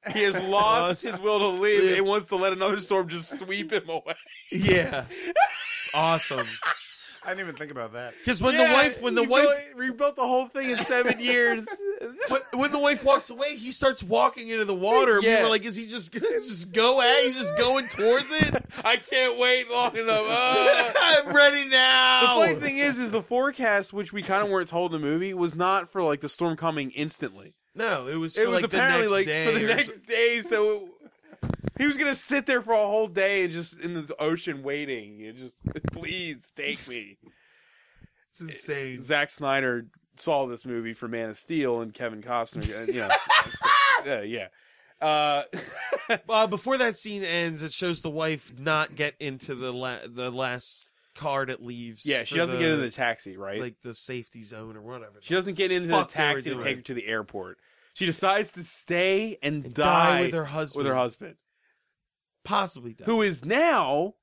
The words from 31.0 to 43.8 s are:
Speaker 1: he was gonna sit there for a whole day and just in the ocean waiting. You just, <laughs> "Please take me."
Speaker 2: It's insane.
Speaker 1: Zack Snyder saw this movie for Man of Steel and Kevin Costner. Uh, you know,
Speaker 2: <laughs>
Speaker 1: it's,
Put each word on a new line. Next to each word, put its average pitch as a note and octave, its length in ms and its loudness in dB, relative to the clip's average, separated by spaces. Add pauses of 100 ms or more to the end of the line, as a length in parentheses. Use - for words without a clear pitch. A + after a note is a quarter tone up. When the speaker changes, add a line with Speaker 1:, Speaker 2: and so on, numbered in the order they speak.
Speaker 1:
he C4+ 80 0
was C#4+ 120 0
gonna C#4 160 0
sit - 320 -2
there B3+ 160 0
for A3 100 -2
a A3+ 40 4 (100)
whole G#3+ 220 0
day F#3+ 360 0
and E3+ 80 -4
just E3+ 280 -8
in E3+ 140 -6
the D3+ 240 -8
ocean D#3 440 -2
waiting. C3 560 -6
You G#2+ 140 -16
just, B2+ 240 -18 (180)
<laughs> - 180 -6
"Please E3 600 -8
take C#3+ 340 -8
me." G#2+ 280 -12 (1160)
Speaker 2:
It's - 100 -20
insane. C#3 600 -10
Speaker 1:
Zack D3 280 0
Snyder C3 560 -2 (320)
saw C#3 280 0
this A#2+ 180 -10
movie A#2 300 -8
for A#2 140 -12
Man A2+ 200 -6
of G#2+ 80 -12
Steel C3 460 -2
and A2 100 -10
Kevin A2 300 -8
Costner. A#2 420 -6 (240)
Uh, - 20 -4
you B2 100 -2
know, G#2 80 -4 (200)
Speaker 2:
<laughs> - 180 2
Speaker 1:
it's, C5+ 640 2